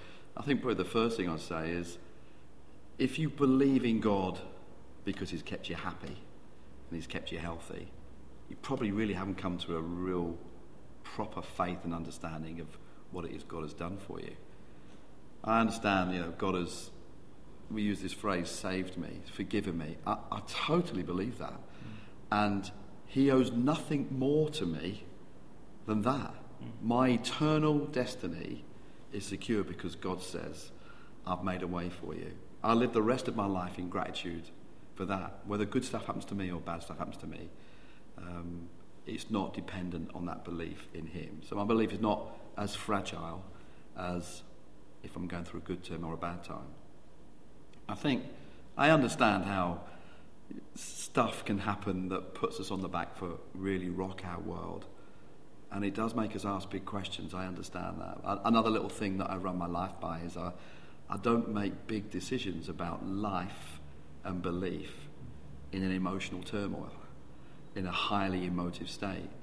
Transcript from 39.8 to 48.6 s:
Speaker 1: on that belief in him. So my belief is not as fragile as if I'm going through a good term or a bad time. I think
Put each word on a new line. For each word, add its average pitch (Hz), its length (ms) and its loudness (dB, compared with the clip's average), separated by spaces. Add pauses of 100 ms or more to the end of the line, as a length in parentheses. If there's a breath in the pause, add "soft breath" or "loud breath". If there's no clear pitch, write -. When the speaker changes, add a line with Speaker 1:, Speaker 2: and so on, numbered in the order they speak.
Speaker 1:
on 87 120 -4
that - 180 -4
belief 85 480 -4
in 80 140 -6
him. 80 420 -6
So - 60 -4
my 101 100 2
belief 113 280 6
is 95 80 -2
not 107 320 4 (240 loud breath)
as 101 180 0
fragile 90 720 -2 (520 loud breath)
as 90 460 -2 (640)
if - 100 -10
I'm 90 140 -4
going 87 160 -4
through 85 160 -6
a - 20 -6
good 90 220 -4
term 82 180 -6
or 82 120 -2
a - 20 -2
bad 87 260 -4
time. - 320 -8 (1120)
I 104 60 -4
think 135 300 2 (520 loud breath)